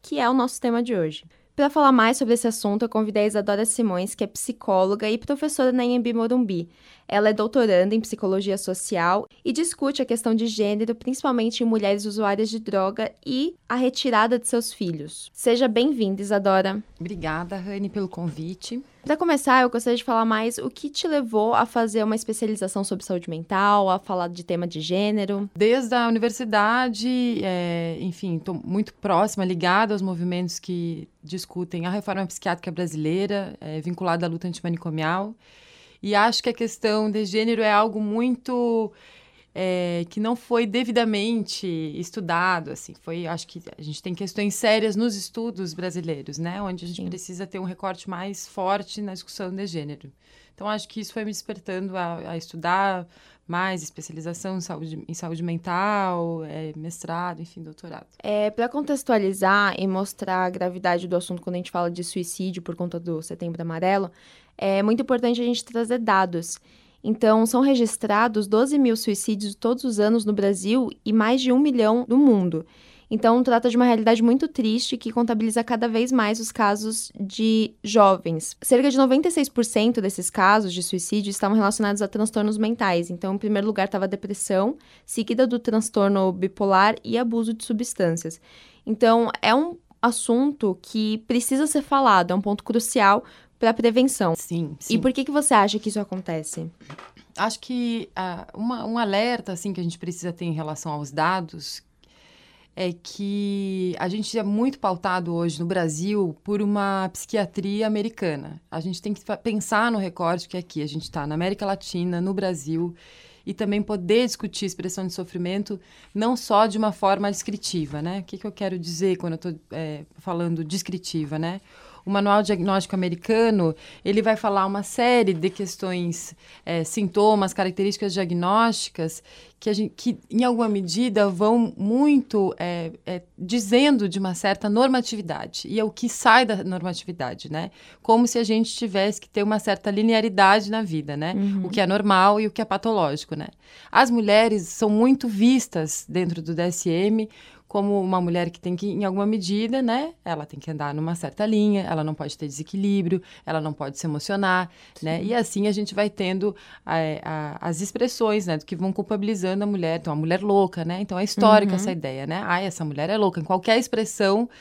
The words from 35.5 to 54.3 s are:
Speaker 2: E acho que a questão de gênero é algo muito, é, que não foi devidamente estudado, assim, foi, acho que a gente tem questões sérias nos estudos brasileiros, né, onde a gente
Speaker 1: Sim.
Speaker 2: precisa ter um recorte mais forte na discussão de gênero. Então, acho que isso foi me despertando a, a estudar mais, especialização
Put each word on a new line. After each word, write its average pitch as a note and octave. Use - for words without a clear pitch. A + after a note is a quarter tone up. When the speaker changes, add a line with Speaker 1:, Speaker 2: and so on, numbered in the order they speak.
Speaker 2:
E G#3
acho A3
que -
a A#3
questão G#3+
de G#3+
gênero A3
é G#3+
algo G#3+
muito, A#3
é, F3+
que -
não A3
foi A#3
devidamente A3+
estudado, E3+
assim, -
foi, E3+
acho E3
que -
a -
gente D3+
tem F3+
questões G3+
sérias G#3
nos A3+
estudos F#3+
brasileiros, D#3+
né, F3
onde F3+
a -
gente F3
Speaker 1:
Sim. F3+
Speaker 2:
precisa F3+
ter F#3+
um F#3
recorte F#3
mais F#3
forte G3+
na G3+
discussão F#3
de G3
gênero. D3
Então, G3
acho G#3
que -
isso G3+
foi A3
me G#3+
despertando F#3
a, E3+
a E3+
estudar F3
mais, F3+
especialização E3+